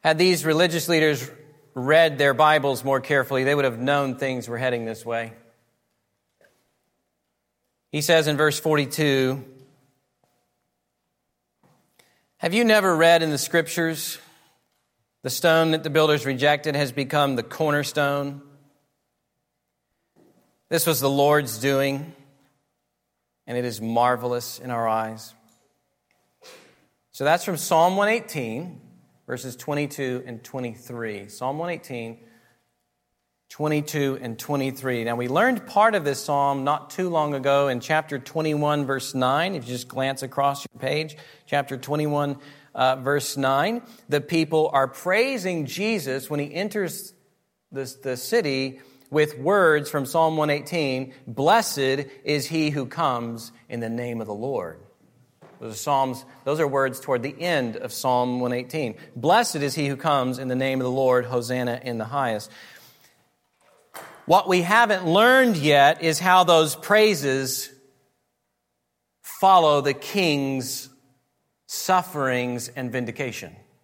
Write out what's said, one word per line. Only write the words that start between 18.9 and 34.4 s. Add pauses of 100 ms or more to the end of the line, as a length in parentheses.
This
was
the
Lord's
doing, (1300)
and
it
is
marvelous
in
our
eyes." (1800)
So
that's
from
Psalm
one
eighteen, (460)
verses
twenty-two
and
twenty-three.
Psalm
one
eighteen, (1300)
twenty-two
and
twenty-three.